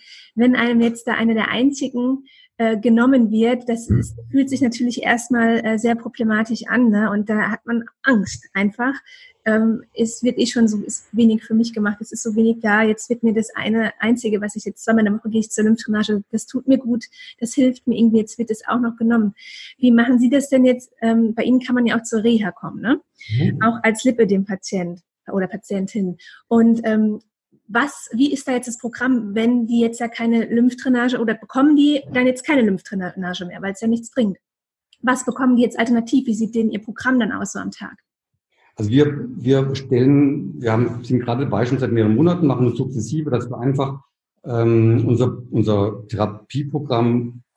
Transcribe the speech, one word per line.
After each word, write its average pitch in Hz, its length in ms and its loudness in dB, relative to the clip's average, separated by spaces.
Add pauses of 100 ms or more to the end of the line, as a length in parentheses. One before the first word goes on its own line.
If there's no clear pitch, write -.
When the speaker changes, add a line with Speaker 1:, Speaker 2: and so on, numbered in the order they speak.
(360)
Speaker 1:
Wenn 247 200 4
einem 233 240 2
jetzt 233 260 0
da 233 100 -2
eine 226 180 0
der 220 180 -2
einzigen, 262 720 -2 (340)
äh, 226 220 0
genommen 233 500 4
wird, 226 380 0
das 233 220 -4
ist, - 280 0 (140)
fühlt 269 180 2
sich 269 120 -2
natürlich 240 420 -2
erstmal, 233 640 0
äh, 220 120 0
sehr 233 180 0
problematisch 226 760 -4
an, 240 200 2
ne? 208 220 2
Und 208 180 -4
da 214 220 0
hat - 140 -10
man 233 180 -4 (200)
Angst 214 500 0
einfach. 208 400 -2 (500)
Ähm, 220 400 2 (100)
es 226 300 -4
wird 247 160 0
eh 240 80 2
schon 233 200 2
so, 208 140 0
ist - 300 -10
wenig 220 320 4
für - 100 -8
mich 226 200 2
gemacht, 208 260 -2
es - 120 -14
ist - 120 -10
so 226 120 -4
wenig 226 260 2
da, 214 200 2
jetzt 214 280 0
wird 240 120 -4
mir 226 120 2
das 214 220 -2
eine 220 440 -2
einzige, 214 420 0
was 208 140 -6
ich 208 100 -10
jetzt - 180 -12
zweimal 220 220 4
in 208 60 2
der 214 80 -2
Woche 220 100 -8
gehe 220 120 0
ich 214 100 -4
zur 214 140 0
Lymphdrainage, 214 680 0
das - 160 -6
tut - 200 -8
mir 269 120 4
gut, 233 260 -4 (340)
das 233 140 -6
hilft 254 320 0
mir 233 100 0
irgendwie, 226 220 4
jetzt 220 220 -2
wird 233 100 -4
es 226 180 -6
auch 240 120 -2
noch 233 160 -2
genommen. 226 400 0 (420)
Wie 247 140 4
machen 240 260 4
Sie 240 140 4
das 277 180 2
denn 262 160 4
jetzt? 247 340 0
Ähm, 226 360 2
bei 226 80 -2
Ihnen 254 160 2
kann 247 160 -4
man 240 100 2
ja 226 100 2
auch 233 60 0
zur 226 220 -4
Reha 214 280 2
kommen, - 300 -12
ne? 277 200 0 (360)
Speaker 2:
Mhm. 180 240 0
Speaker 1:
Auch 233 220 0
als 220 200 -2
Lipödem-Patient 196 1000 -2 (300)
oder 190 160 -2
Patientin. 196 680 -6 (300)
Und, 233 360 4
ähm, 214 360 0 (480)
was, 240 460 -4
wie 277 180 2
ist 269 160 -6
da 277 40 -2
jetzt 247 160 -4
das 233 120 -10
Programm, 233 560 -4
wenn 233 320 0
die 233 120 0
jetzt 233 200 0
ja 233 80 -4
keine 233 380 0
Lymphdrainage 247 760 0
oder 226 160 0
bekommen 285 400 2
die 285 260 4 (120)
dann 254 120 2
jetzt 254 200 0
keine 285 160 2
Lymphdrainage 185 840 -4
mehr, 175 160 -14
weil 196 120 -6
es - 80 -14
ja 226 60 -2
nichts 233 240 -2
bringt? 208 260 0 (640)
Was 262 240 -2
bekommen 254 300 0
die 240 80 4
jetzt - 140 -2
alternativ? 233 500 0
Wie 220 80 0
sieht 220 200 -4
denn 226 160 0
Ihr 208 100 -6
Programm 254 380 -2
dann 208 120 0
aus 196 220 -8
so 196 60 -10
am - 120 -8
Tag? - 260 -16 (800)
Speaker 2:
Also 104 160 -2
wir, 143 440 2
wir 135 380 0
stellen, 139 880 0
wir 113 120 0
haben, 117 300 0
sind 123 180 0
gerade 123 240 -2
dabei 107 200 -2
schon 131 140 -2
seit 120 140 -2
mehreren 110 200 2
Monaten, 170 320 2
machen 123 220 2
wir 117 80 -2
sukzessive, 135 560 -6
dass 120 180 -4
wir 117 80 -8
einfach, 135 440 -4 (420)
ähm, 113 640 2
unser, 127 420 0
unser 104 580 -2
Therapieprogramm 120 1300 -4 (160)